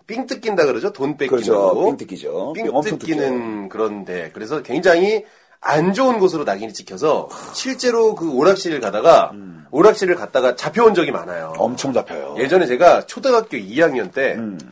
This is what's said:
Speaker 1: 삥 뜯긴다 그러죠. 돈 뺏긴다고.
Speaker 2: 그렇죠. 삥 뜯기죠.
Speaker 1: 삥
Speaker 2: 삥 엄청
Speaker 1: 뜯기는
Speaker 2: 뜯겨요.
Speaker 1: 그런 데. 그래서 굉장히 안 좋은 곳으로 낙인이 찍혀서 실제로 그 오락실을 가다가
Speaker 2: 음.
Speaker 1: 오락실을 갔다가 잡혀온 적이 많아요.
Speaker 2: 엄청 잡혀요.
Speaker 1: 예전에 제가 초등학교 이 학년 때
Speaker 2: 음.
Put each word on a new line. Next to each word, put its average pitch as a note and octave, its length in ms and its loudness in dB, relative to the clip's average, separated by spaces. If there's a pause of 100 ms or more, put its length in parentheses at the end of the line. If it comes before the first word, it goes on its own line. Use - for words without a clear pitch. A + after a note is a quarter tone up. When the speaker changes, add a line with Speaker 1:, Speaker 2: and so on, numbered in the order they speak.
Speaker 1:
삥 A#3 200 -8
뜯긴다 G#3 380 0
그러죠. C3+ 260 -2
돈 C#3+ 240 -6
뺏긴다고. C3 220 -2
Speaker 2:
그렇죠. G#2 480 2
삥 F#2 120 0
뜯기죠. F2+ 560 -8
Speaker 1:
삥 G#3 120 -8
Speaker 2:
삥 C3+ 100 -2
엄청 D#3 240 -2
Speaker 1:
뜯기는 C#3+ 300 -2
Speaker 2:
뜯겨요. A2 400 -6
Speaker 1:
그런 G#2 340 -4
데. F2+ 300 -10
그래서 A#2 280 -8
굉장히 F#3+ 640 2 (400)
안 E3 300 2
좋은 B3 260 2
곳으로 D#3+ 240 2
낙인이 G#2 300 -4
찍혀서 B2 560 -2 (240)
실제로 A#3 640 0
그 D#3+ 180 -4
오락실을 D#3+ 480 2
가다가 A2 540 4
Speaker 2:
음. F2+ 360 -18
Speaker 1:
오락실을 F#3+ 440 4
갔다가 B2 400 0
잡혀온 G#3 400 2
적이 D3+ 160 2
많아요. E2+ 460 -8
Speaker 2:
엄청 B2 360 -2
잡혀요. D2+ 460 -4
Speaker 1:
예전에 D#3 260 2
제가 B2 400 4
초등학교 A3+ 520 -2
이 G#2 220 -6
학년 C3 300 0
때 B2+ 240 -2
Speaker 2:
음. G#2 240 -8 (140)